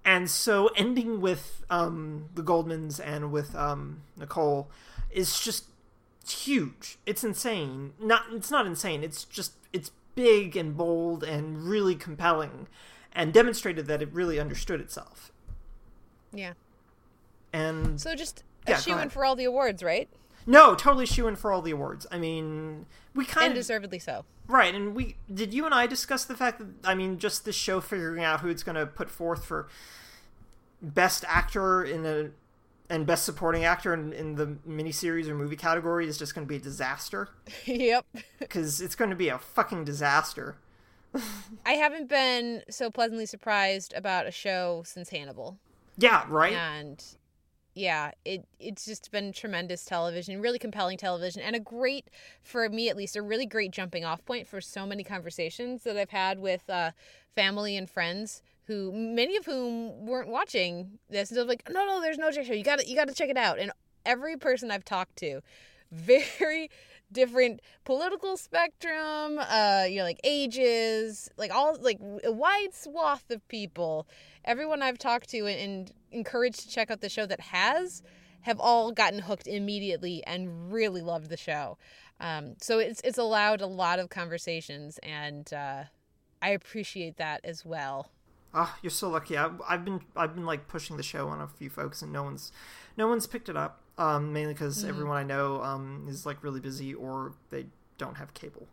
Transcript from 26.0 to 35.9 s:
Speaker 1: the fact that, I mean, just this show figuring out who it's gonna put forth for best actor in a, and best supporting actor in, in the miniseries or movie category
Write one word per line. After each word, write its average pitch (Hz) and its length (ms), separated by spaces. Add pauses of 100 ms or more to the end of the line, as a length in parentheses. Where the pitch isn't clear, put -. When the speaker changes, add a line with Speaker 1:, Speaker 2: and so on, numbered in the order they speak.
Speaker 1:
the 262 100
fact 240 240
that, 214 80 (160)
I 185 120
mean, 190 220
just 202 280
this 208 100
show 190 240
figuring 170 460
out 156 160
who 175 80
it's 170 140
gonna 160 220
put 151 240
forth 170 360
for 151 240 (1120)
best 180 460
actor 185 560
in 160 220
a, 151 240 (600)
and 160 160
best 165 200
supporting 165 380
actor 175 300
in, 156 200
in 151 220
the 147 120 (200)
miniseries 160 600
or 151 80
movie 147 200
category 170 520